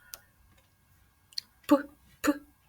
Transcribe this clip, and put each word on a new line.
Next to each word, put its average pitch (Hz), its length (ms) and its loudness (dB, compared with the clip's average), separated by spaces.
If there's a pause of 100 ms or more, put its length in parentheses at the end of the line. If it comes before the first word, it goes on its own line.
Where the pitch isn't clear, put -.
(1700)
П, 285 160 6 (380)
п, 294 120 2 (360)